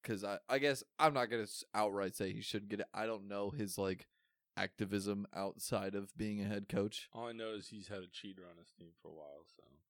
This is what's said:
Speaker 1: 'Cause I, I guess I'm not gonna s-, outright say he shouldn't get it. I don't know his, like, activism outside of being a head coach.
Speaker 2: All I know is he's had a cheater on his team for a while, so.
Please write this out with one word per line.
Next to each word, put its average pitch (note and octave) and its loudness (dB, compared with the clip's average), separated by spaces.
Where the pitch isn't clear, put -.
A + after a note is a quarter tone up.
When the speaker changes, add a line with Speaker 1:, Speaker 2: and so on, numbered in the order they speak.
Speaker 1:
'Cause G#2 -2
I, G2+ 0
I C3 6
guess C#3 4
I'm D3+ 8
not B2 4
gonna A2+ 2
s-, - -8
outright G2+ 4
say G2 0
he G2 -4
shouldn't G#2 -4
get G#2 -2
it. G2+ 0
I A2 0
don't G2+ -4
know G2+ 0
his, G#2 -2
like, F#2+ 0
activism G2+ 0
outside G2 0
of G2+ -4
being G#2+ -2
a G2 0
head G2+ -2
coach. G2+ 0
Speaker 2:
All A#2 -6
I A#2 -6
know A2+ -4
is G2 -8
he's G2+ -12
had G2 -6
a F#2 -10
cheater F#2+ -12
on E2+ -18
his - -20
team F2 -18
for E2 -16
a D#2 -14
while, D2+ -14
so. - -20